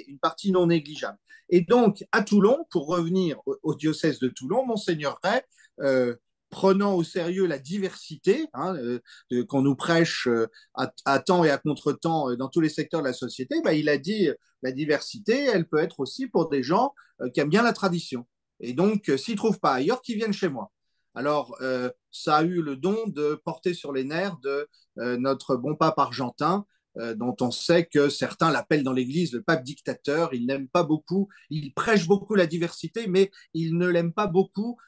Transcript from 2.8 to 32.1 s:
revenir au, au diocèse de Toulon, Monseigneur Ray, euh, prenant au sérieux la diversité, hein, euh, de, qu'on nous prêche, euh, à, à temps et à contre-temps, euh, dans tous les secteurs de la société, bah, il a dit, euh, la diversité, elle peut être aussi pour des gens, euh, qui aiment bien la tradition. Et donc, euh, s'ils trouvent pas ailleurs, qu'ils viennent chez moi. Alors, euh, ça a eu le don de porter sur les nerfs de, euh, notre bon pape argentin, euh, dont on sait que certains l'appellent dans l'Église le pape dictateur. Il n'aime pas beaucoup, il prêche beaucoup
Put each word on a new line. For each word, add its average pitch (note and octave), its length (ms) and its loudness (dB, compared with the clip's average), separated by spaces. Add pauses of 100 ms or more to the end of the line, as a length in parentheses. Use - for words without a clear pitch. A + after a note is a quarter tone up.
revenir F3 580 0
au, C#3 160 -4
au D#3 140 -4
diocèse D3+ 440 -2
de B2+ 100 0
Toulon, E3 360 -2
Monseigneur F3 560 -4
Ray, G#3+ 200 0 (400)
euh, C3 340 2 (340)
prenant G3 440 4
au F3 100 2
sérieux F#3 420 -2
la D3+ 140 0
diversité, F#3 960 -2
hein, E3+ 240 -4
euh, A#2+ 220 -4 (320)
de, B2 100 0
qu'on C3 220 0
nous C#3 120 4
prêche, E3 520 2
euh, A#2 200 2 (280)
à, - 180 -4 (100)
à C#3 160 2
temps F3+ 240 4
et D#3 60 6
à C#3 80 2
contre-temps, D3 720 -2
euh, A#2+ 80 -4
dans C3 100 -4
tous E3 140 0
les D#3 80 4
secteurs D#3 320 -4
de C#3 60 -2
la B2+ 60 -2
société, C3 420 -8 (100)
bah, F3+ 80 0
il D3+ 160 0
a D3 80 4
dit, E3+ 320 0
euh, A#2+ 60 -2 (260)
la C3 100 -4
diversité, D3 720 -2
elle G#3 240 2
peut D3+ 120 0
être D#3+ 200 -2
aussi B3+ 280 -8
pour F3 200 0
des C#3 160 -2
gens, G#3 300 2 (280)
euh, C#3 80 -6
qui D3+ 120 0
aiment C#3+ 80 0
bien G#3 140 4
la A#3 100 2
tradition. E3+ 520 -4 (360)
Et A#2+ 100 -8
donc, G3 380 0
euh, C#3 80 2
s'ils A3+ 180 -6
trouvent G#3 240 0
pas C#3+ 140 2
ailleurs, C#3 280 0
qu'ils A#3 140 -6
viennent G#3+ 160 -2
chez G3 160 -2
moi. B2 240 -8 (440)
Alors, C3+ 460 -2
euh, B2+ 300 -2 (200)
ça D3+ 260 0
a D#3 60 4
eu F3 180 0
le C#3+ 140 -4
don F3+ 220 0 (100)
de D3 360 -2
porter F3 300 -4
sur D3 180 -10
les C3+ 120 -2
nerfs E3 380 -4
de, C#3 260 -4 (320)
euh, B2 180 -2
notre C3+ 380 0
bon C3 200 -2
pape D#3 240 2
argentin, C#3 640 0 (320)
euh, A#2 160 -4
dont A#2 280 -4
on B2 100 0
sait E3+ 340 2
que D3 240 4
certains D3+ 420 0
l'appellent C#3 320 0
dans C3 100 -2
l'Église C3 400 0
le A2+ 100 -6
pape D#3+ 200 0
dictateur. C#3+ 720 -2
Il A#2+ 140 -2
n'aime C3+ 200 -2
pas F3+ 160 2
beaucoup, D#3+ 440 0 (240)
il D3 220 -8
prêche G#3 340 2
beaucoup G3 260 2